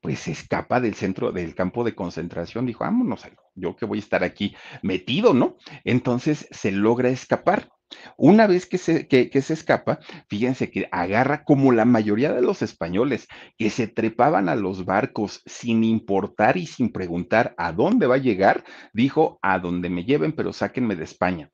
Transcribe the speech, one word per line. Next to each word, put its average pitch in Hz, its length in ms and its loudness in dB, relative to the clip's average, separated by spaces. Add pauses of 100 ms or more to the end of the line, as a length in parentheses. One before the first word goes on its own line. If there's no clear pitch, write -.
Pues 76 180 -6
se - 120 -10
escapa - 480 -4
del 113 140 0
centro, 101 400 -4
del 85 220 -8
campo 92 280 -4
de 113 100 -2
concentración, 87 720 -8
dijo: 120 200 -6
"Vámonos, 202 420 -2 (260)
yo 90 220 -8
que 117 100 -6
voy 104 120 -4
a 101 40 -4
estar 90 220 0
aquí 98 320 -4 (260)
metido", 190 520 2
¿no? 147 240 2 (260)
Entonces 127 680 -2
se - 200 -4
logra 110 380 2
escapar. - 600 -2 (480)
Una 208 280 8
vez 180 220 2
que 185 100 -4
se, 165 300 0
que, 127 240 4
que 135 100 2
se 160 140 -4
escapa, - 420 0 (300)
fíjense 120 420 -2
que - 220 -4
agarra, 107 520 0
como 139 280 4
la 113 140 4
mayoría 117 460 2
de 214 120 0
los - 180 0
españoles, 104 680 -2 (300)
que 107 140 -2
se 113 160 -2
trepaban 110 600 0
a 78 80 0
los 95 300 -4
barcos 104 600 -2
sin 113 360 -2
importar 107 760 0
y 165 100 -6
sin - 240 -2
preguntar 92 680 -2
a 85 140 -4
dónde 160 340 0
va 127 100 2
a 139 40 0
llegar, 107 440 2 (300)
dijo: 139 480 0
"A 95 160 2
donde 90 320 -4
me 90 160 -4
lleven, 151 280 0
pero 90 200 -6
sáquenme 104 420 -4
de 78 100 -10
España". 90 480 -4